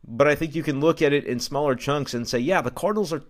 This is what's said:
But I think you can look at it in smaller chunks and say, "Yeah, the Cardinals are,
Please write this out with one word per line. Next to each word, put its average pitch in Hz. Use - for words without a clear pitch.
But 117
I 147
think 147
you 160
can 143
look 160
at 143
it 143
in 120
smaller 139
chunks 139
and 117
say, 131
"Yeah, 160
the 123
Cardinals 202
are, 156